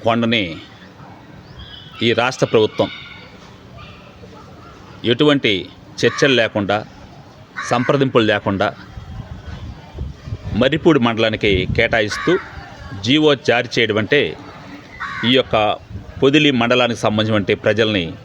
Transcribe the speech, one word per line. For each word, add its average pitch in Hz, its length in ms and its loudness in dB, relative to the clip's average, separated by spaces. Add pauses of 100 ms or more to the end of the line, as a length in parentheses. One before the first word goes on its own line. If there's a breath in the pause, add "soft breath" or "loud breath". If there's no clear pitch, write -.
కొండని 117 380 0 (1600)
ఈ 113 60 2 (100)
రాష్ట్ర 127 320 0
ప్రభుత్వం 107 380 2 (2250)
ఎటువంటి 139 400 4 (500)
చర్చలు 127 400 4
లేకుండా, 104 360 0 (920)
సంప్రదింపులు 127 600 2
లేకుండా 101 360 0 (1900)
మర్రిపూడి 139 520 4
మండలానికి 110 440 0 (260)
కేటాయిస్తూ 113 580 0 (720)
జీవో 151 260 4 (160)
జారీ 117 200 2 (100)
చేయడం 107 240 2
అంటే 139 180 2 (1080)
ఈ 127 100 4
యొక్క - 160 -2 (680)
పొదిలి 147 300 4 (100)
మండలానికి 117 440 2
సంబంధించినటువంటి 107 600 0
ప్రజల్ని 107 400 2 (200)